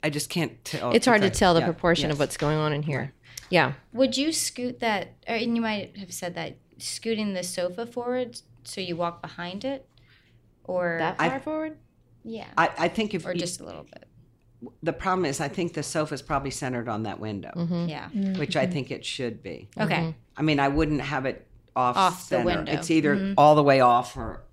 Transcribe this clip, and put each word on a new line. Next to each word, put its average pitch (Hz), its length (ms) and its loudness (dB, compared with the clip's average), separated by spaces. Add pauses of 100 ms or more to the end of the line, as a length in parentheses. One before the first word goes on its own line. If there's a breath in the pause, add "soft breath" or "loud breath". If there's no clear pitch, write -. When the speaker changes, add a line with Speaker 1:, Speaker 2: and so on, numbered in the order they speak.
Speaker 1:
I 156 60 2
just 147 200 -4
can't - 340 -4
tell 120 280 -4
Speaker 2:
It's - 140 4
hard 220 160 6
to 196 60 4
Speaker 1:
if 180 60 2
I, - 20 -4
Speaker 2:
tell 185 180 6
the 165 80 8
Speaker 1:
yeah, 120 40 0
Speaker 2:
proportion 170 460 2
of 147 40 2
Speaker 1:
yes. 139 40 -6
Speaker 2:
what's 139 180 0
going 151 200 2
on 151 160 0
in 147 100 -2
here. 147 160 -2
Speaker 1:
Right. 139 120 -6 (380 loud breath)
Speaker 2:
Yeah. 143 240 4 (200)
Speaker 3:
Would 254 240 2
you 294 140 0
scoot 247 480 -4
that, 214 340 -2 (140)
or, 233 80 -2
and 233 200 0
you 233 60 0
might 214 360 -4
have 185 160 -12
said 175 220 -8
that, 165 220 -8 (200)
scooting 214 560 -4
the 180 100 -4
sofa 180 420 -4
forward 247 540 -4 (240)
so - 160 -12
you 175 160 -4
walk 170 260 -4
behind 175 440 -10
it? 269 220 -6 (760 soft breath)
Or 175 360 -2
Speaker 2:
That 165 200 -2
Speaker 1:
I 254 100 4
Speaker 2:
far 262 100 -4
forward? 311 380 -6 (460)
Speaker 3:
Yeah. 226 240 -12 (100)
Speaker 1:
I, 170 200 4
I 165 100 0
think 208 260 -2
if 170 120 -4
Speaker 3:
Or 180 80 -6
Speaker 1:
you 175 60 -2
Speaker 3:
just 175 200 -6
a - 60 -14
little 82 180 -14
bit. - 220 -20 (800)
Speaker 1:
the 160 100 -2
problem 185 320 0
is, 139 160 -2
I 143 60 -2
think 170 260 -4
the 147 100 -4
sofa's 151 380 -4
probably 139 300 -2
centered 123 360 -4
on 110 160 -4
that 101 160 -6
window, 101 360 -8
Speaker 2:
Mm-hmm. 170 340 -2
Speaker 3:
Yeah. 147 200 -8
Speaker 4:
Mm-hmm. 196 300 -2
Speaker 1:
which 147 160 -2
I 165 120 2
think 156 240 -4
it - 140 -8
should 120 380 -6
be. 80 260 -12 (100)
Speaker 3:
Okay. 190 160 0
Speaker 2:
Mm-hmm. 165 140 -2 (280)
Speaker 1:
I - 60 -4
mean, 151 160 2
I 139 100 4
wouldn't 151 320 2
have 139 240 -4
it - 200 -6 (300)
off 123 220 2
Speaker 3:
Off 180 220 2 (100)
the 139 80 0
Speaker 1:
center. 120 80 2
Speaker 3:
window. - 280 0
Speaker 1:
It's 160 180 -2
either 151 240 4
Speaker 3:
Mm-hmm. 95 220 -2
Speaker 1:
all 151 180 10
the 151 80 6
way 139 180 8
off 120 340 6
or 110 380 -10